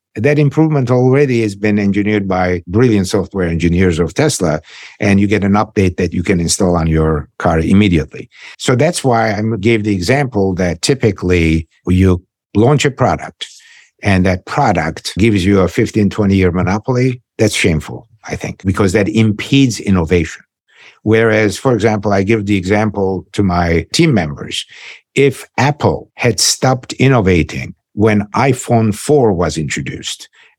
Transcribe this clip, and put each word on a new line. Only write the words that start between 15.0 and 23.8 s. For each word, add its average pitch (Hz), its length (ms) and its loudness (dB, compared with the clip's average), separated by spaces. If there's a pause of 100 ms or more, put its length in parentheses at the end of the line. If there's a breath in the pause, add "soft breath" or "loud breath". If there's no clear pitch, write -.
gives 101 300 2
you 101 140 4
a 92 80 2
fifteen, 107 420 0
twenty 98 260 0
year 92 160 2
monopoly. 123 720 -2 (160)
That's 110 160 0
shameful, - 520 -4 (180)
I - 120 -10
think, - 300 -10
because 95 260 0
that 104 160 0
impedes 113 720 0
innovation. 87 640 -2 (600 loud breath)
Whereas, 110 520 2
for 135 160 -2
example, 107 400 0
I 98 100 2
give 107 220 0
the 101 140 0
example 95 760 -2
to 104 100 -2
my 87 520 2